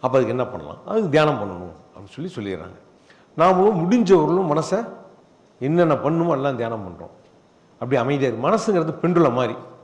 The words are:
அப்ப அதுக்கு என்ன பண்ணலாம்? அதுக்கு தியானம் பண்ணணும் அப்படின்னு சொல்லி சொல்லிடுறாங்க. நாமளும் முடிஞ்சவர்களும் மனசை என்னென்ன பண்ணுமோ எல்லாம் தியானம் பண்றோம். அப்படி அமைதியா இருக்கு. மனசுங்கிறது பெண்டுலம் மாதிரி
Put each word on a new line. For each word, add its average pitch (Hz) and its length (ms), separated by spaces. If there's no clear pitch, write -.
அப்ப 127 140
அதுக்கு 117 180
என்ன 123 180
பண்ணலாம்? 76 260
அதுக்கு 214 280
தியானம் 151 240
பண்ணணும் 90 340
அப்படின்னு 98 240
சொல்லி 175 220
சொல்லிடுறாங்க. 92 420
நாமளும் 185 420
முடிஞ்சவர்களும் 180 680
மனசை 165 260
என்னென்ன 165 280
பண்ணுமோ 165 340
எல்லாம் 135 220
தியானம் 113 260
பண்றோம். 85 260
அப்படி 123 200
அமைதியா 135 260
இருக்கு. 117 200
மனசுங்கிறது 180 460
பெண்டுலம் 165 360
மாதிரி 117 160